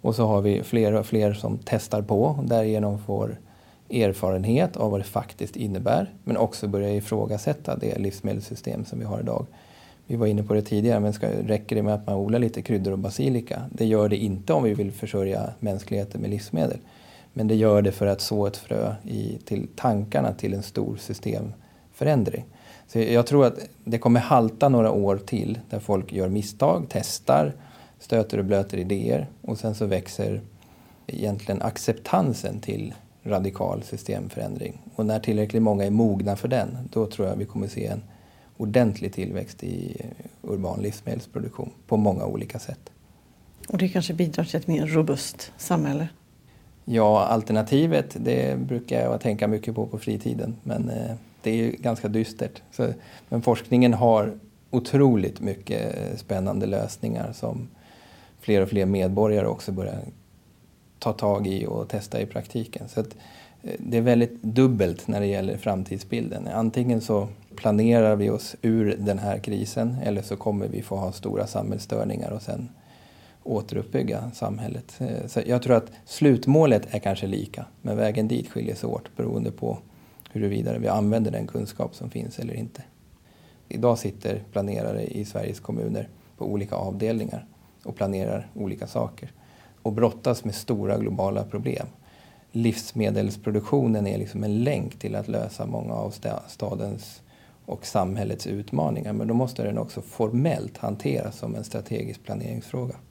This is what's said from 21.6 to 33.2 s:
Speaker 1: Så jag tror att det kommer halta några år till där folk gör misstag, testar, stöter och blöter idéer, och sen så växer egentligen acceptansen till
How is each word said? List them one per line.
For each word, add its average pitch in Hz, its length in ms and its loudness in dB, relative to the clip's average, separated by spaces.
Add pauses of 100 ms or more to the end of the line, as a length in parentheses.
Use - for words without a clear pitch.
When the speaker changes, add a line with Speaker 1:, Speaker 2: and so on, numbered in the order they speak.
Speaker 1:
Så - 120 -2
jag 117 280 4
tror 143 200 8
att 113 120 2 (260)
det 117 140 -2
kommer 120 220 6
halta 120 480 4
några 117 220 6
år 101 260 2
till 107 420 -2 (120)
där 104 80 -4
folk 95 340 -2
gör 95 160 0
misstag, 135 600 0
testar, - 640 2 (460)
stöter 110 400 0
och 101 60 0
blöter 98 340 0
idéer, 101 480 0 (140)
och 113 180 -6
sen 107 160 -2
så 104 120 -2
växer 101 540 -2 (680)
egentligen 101 560 -4
acceptansen - 1000 0
till 104 340 -6 (280)